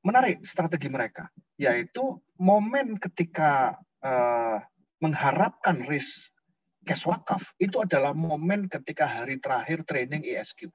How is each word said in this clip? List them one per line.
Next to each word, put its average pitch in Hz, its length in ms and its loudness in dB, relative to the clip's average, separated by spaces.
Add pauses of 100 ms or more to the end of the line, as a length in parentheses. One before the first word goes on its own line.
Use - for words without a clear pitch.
menarik 233 480 4
strategi 156 400 -2
mereka, - 400 -6 (320)
yaitu 185 560 0 (240)
momen 214 560 4
ketika, 156 800 0 (240)
eh, 120 600 0 (440)
mengharapkan 151 800 2
raise - 480 -6 (560)
cash - 160 -2
wakaf - 560 -2
itu 196 200 0
adalah 143 360 2
momen 165 520 -2
ketika 151 360 -2
hari 131 360 -4
terakhir 160 440 -2
training 151 400 -4
E 123 160 -4
S - 160 -12
Q. - 180 -16